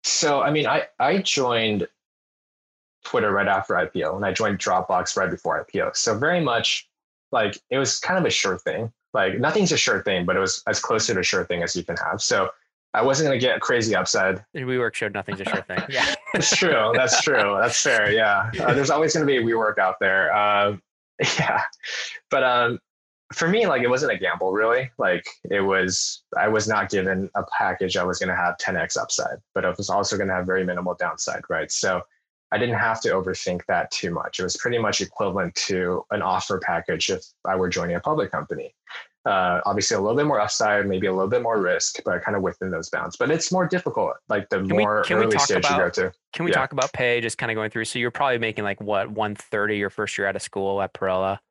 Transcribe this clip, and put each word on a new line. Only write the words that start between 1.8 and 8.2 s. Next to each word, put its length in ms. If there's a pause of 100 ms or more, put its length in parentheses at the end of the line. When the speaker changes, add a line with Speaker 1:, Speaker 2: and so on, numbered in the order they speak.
Speaker 1:
Twitter 280
right 160
after 280
I 100
P 180
O, 120
and 80
I 80
joined 260
Dropbox 580
right 140
before 280
I 60
P 160
O. 140
So 220
very 240
much, 480 (440)
like, 260 (120)
it 80
was 200
kind 200
of 80